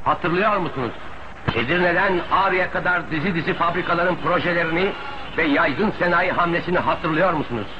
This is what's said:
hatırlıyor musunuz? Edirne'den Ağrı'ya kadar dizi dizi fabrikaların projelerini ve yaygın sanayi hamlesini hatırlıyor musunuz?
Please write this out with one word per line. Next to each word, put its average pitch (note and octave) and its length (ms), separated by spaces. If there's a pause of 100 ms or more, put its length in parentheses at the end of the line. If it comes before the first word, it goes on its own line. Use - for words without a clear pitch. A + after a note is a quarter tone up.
hatırlıyor F3+ 540
musunuz? C3+ 340 (640)
Edirne'den F3 580 (180)
Ağrı'ya F#3 400
kadar F3+ 400
dizi D#3+ 240
dizi E3 180
fabrikaların F3 640
projelerini E3+ 720 (480)
ve D#3+ 60
yaygın D#3+ 560
sanayi F3 320
hamlesini E3+ 460
hatırlıyor E3 560
musunuz? A#2+ 340 (120)